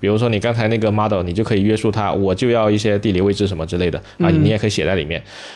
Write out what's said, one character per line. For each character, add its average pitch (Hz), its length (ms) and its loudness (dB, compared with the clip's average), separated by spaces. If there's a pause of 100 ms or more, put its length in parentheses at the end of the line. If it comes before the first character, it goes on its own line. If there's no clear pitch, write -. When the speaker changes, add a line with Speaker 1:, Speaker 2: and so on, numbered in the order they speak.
Speaker 1:
比 101 80 0
如 104 100 2
说 120 100 0
你 107 120 0
刚 117 120 0
才 113 160 0
那 113 100 0
个 110 120 0
model， 104 320 0
你 87 100 -4
就 107 120 0
可 117 100 -2
以 98 80 2
约 107 140 2
束 107 140 0
它， 101 220 -2
我 95 220 0
就 123 160 0
要 113 200 2
一 104 60 2
些 104 220 0
地 104 140 0
理 90 80 0
位 101 120 2
置 101 140 0
什 95 100 -2
么 80 100 -6
之 87 120 -4
类 87 120 0
的， 76 80 -4
啊， - 320 -4
Speaker 2:
嗯。 151 140 4
Speaker 1:
你 - 40 4
也 107 100 0
可 110 80 -2
以 104 40 0
写 95 140 -2
在 87 100 0
里 82 100 -2
面。 80 180 -8 (340)